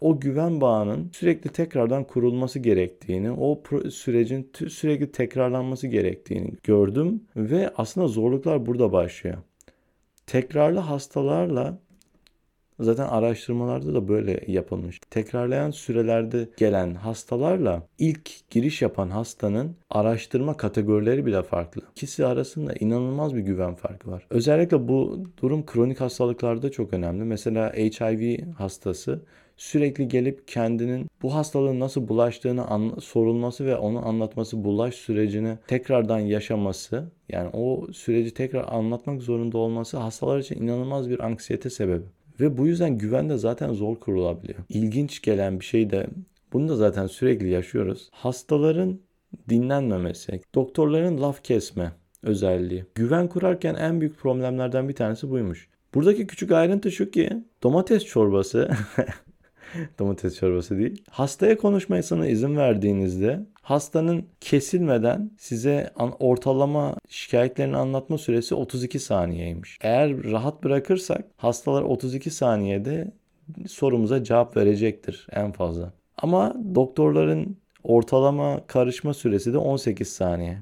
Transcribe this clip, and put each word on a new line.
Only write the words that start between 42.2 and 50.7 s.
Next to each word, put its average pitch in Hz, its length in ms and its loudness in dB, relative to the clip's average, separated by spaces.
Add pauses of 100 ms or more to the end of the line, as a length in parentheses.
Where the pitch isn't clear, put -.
Ve 135 180 2
bu 139 80 4
yüzden 165 320 2
güven 127 300 0
de 143 80 0
zaten 117 360 -2
zor 107 240 -2
kurulabiliyor. 92 640 -2 (100)
İlginç 113 540 -2
gelen 98 380 2
bir - 40 -10
şey 113 260 2
de, 98 160 0 (460)
bunu 143 160 0
da 147 80 0
zaten 104 300 2
sürekli 101 420 0
yaşıyoruz. 92 640 -2
Hastaların 160 840 0 (500)
dinlenmemesi, 117 920 0 (140)
doktorların 151 640 2